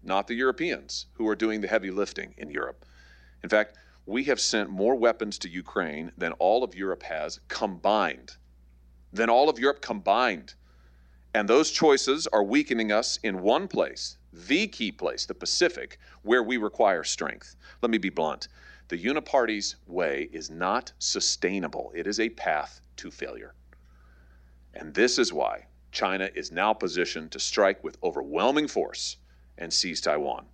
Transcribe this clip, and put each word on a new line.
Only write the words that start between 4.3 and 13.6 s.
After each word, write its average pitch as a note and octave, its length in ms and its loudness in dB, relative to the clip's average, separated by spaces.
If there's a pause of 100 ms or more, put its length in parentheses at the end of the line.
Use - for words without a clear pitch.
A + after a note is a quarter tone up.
sent - 300 0
more G2+ 240 2
weapons A2+ 440 0
to F#2 100 -10
Ukraine E2+ 680 -6
than E2 160 -4
all G#2+ 300 2
of G2+ 140 -6
Europe F#2 260 -6
has D#2+ 460 -8
combined. F#2+ 880 0 (760)
Than A2+ 180 2
all C3 180 6
of C3 100 0
Europe C#3 220 0
combined. G#2 720 0 (800)
And G#2+ 160 2
those D3 220 6
choices D3 560 4
are G#2 180 4
weakening A2+ 480 0
us A2+ 300 0
in F#2+ 180 -2
one C3 260 4